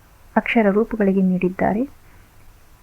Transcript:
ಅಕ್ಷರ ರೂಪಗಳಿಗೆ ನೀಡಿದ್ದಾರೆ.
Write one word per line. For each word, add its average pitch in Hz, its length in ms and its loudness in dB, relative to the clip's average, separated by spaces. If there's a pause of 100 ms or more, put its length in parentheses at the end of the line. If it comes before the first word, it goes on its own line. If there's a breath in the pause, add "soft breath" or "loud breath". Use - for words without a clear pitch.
(360)
ಅಕ್ಷರ 214 340 2
ರೂಪಗಳಿಗೆ 202 520 0
ನೀಡಿದ್ದಾರೆ. 190 680 -2 (920 soft breath)